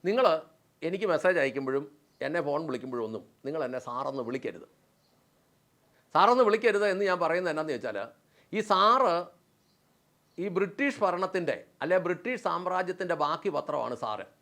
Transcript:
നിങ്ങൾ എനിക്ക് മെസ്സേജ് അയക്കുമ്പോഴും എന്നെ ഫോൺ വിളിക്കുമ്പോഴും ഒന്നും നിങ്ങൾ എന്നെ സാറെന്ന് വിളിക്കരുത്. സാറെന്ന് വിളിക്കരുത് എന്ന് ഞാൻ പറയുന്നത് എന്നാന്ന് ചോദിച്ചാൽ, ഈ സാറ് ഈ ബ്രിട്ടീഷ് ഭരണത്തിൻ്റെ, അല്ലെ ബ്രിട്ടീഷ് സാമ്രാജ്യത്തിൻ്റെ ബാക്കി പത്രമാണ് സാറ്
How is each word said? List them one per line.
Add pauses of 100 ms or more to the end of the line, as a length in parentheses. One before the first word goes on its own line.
നിങ്ങൾ (600)
എനിക്ക്
മെസ്സേജ്
അയക്കുമ്പോഴും (420)
എന്നെ
ഫോൺ
വിളിക്കുമ്പോഴും
ഒന്നും (240)
നിങ്ങൾ
എന്നെ
സാറെന്ന്
വിളിക്കരുത്. (1500)
സാറെന്ന്
വിളിക്കരുത്
എന്ന്
ഞാൻ
പറയുന്നത്
എന്നാന്ന്
ചോദിച്ചാൽ, (580)
ഈ (100)
സാറ് (1300)
ഈ (100)
ബ്രിട്ടീഷ്
ഭരണത്തിൻ്റെ, (280)
അല്ലെ (100)
ബ്രിട്ടീഷ്
സാമ്രാജ്യത്തിൻ്റെ
ബാക്കി
പത്രമാണ്
സാറ് (160)